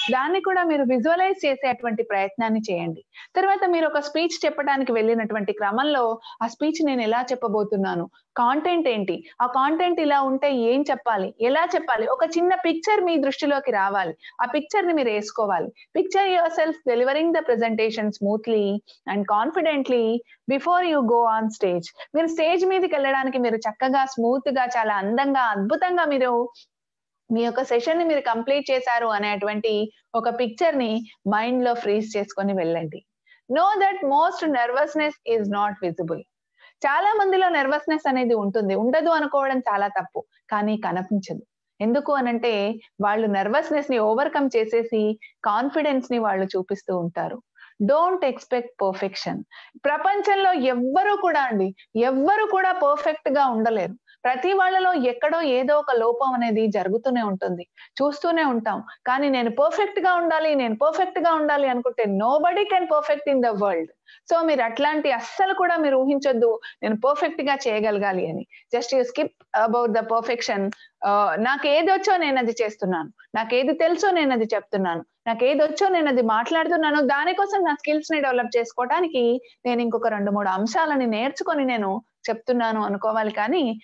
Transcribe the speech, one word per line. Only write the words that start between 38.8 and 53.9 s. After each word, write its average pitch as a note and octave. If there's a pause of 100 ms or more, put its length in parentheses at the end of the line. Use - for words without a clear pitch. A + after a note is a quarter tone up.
అనుకోవడం C#4
చాలా G3+
తప్పు, F#3+ (260)
కానీ G#3+
కనిపించదు. F#3 (380)
ఎందుకు B3+
అనంటే A#3 (260)
వాళ్ళు G#3+
నెర్వస్నెస్ C#4+
ని B3+
ఓవర్‌కమ్ C4
చేసేసి A3 (260)
కాన్ఫిడెన్స్ C4
ని A#3+
వాళ్ళు G3
చూపిస్తూ F#3+
ఉంటారు. E3+ (400)
Don't E4
expect B3 (160)
perfection. F#3+ (420)
ప్రపంచంలో G4
ఎవ్వరూ C4+
కూడా F4
అండి, G3+ (220)
ఎవ్వరూ C4+
కూడా F#4+
పర్ఫెక్ట్ D4+
గా C#4
ఉండలేరు. A3 (300)